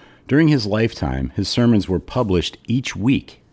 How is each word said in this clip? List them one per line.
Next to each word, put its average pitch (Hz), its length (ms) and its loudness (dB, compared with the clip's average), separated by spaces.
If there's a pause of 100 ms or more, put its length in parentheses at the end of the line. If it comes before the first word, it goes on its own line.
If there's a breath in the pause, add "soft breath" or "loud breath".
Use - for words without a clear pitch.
(280 soft breath)
During 151 200 4
his 139 180 2
lifetime, 92 680 -2
his 95 140 -4
sermons 117 400 2
were 90 100 0
published 95 680 -2
each 123 300 -4
week. 113 460 -2 (120)